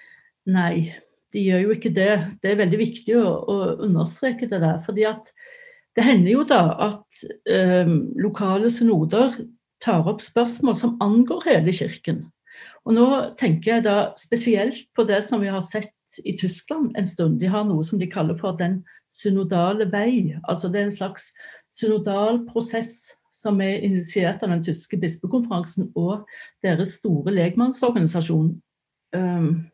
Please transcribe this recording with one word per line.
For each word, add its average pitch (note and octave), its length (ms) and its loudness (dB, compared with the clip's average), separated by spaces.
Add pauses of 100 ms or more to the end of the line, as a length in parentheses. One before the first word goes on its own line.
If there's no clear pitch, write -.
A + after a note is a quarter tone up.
(460)
Nei, E3+ 480 0 (420)
de G#3 80 -2
gjør F#3 220 2
jo G#3+ 100 2
ikke A3 200 -4
det. G3 180 2 (280)
Det F#3+ 100 0
er G#3 100 2
veldig G3 180 2
viktig A#3 400 0
å, A3+ 80 4 (240)
å G3+ 60 0 (280)
understreke A3+ 640 0
det G3 140 -2
der, E3 220 2
fordi G#3 240 0
at A3 200 -8 (680)
det A3+ 80 4
hender G3+ 280 6
jo C#4 160 4
da B3 140 6 (280)
at, - 360 -14 (220)
ehm, F3+ 720 2
lokale G3+ 520 0
synoder A3+ 640 2 (480)
tar E3+ 260 2
opp G#3+ 140 -4
spørsmål A#3+ 560 0
som A#3 240 0
angår A#3+ 440 2
hele E3 280 4
kirken. D#3+ 500 -6 (600)
Og A3+ 100 2
nå A#3+ 140 6 (300)
tenker G#3 360 0
jeg A#3 100 2
da G3+ 120 2 (220)
spesielt A#3 760 0
på A3+ 120 2
det G3+ 180 2
som G#3+ 180 0
vi G3 80 -2
har F#3+ 140 -4
sett G#3 260 -8 (320)
i - 140 -6
Tyskland B3+ 580 -4
en G3 120 -2
stund. D#3+ 340 0
De F#3 100 0
har G#3 160 0
noe D#3+ 160 0
som F#3 160 -2
de F#3 100 -2
kaller E3 300 -2
for F#3 200 -4
den F#3 220 -2 (320)
synodale F#3+ 800 0
vei. G#3 520 0
Altså, F3+ 280 -4
det G3+ 100 0
er G3+ 80 -2
en G3+ 100 -6
slags - 320 -8 (420)
synodal G#3+ 760 0
prosess - 640 -6 (200)
som G#3 280 0
er F#3+ 200 -2
initiert F3+ 600 0
av G3 100 0
den E3 100 0
tyske E3 360 -4
bispekonferansen F3+ 1000 -2
og G3 240 -2 (400)
deres F#3 360 0
store E3 360 0
legmannsorganisasjon. F3 1200 2 (640)
Ehm, F3 340 0 (240)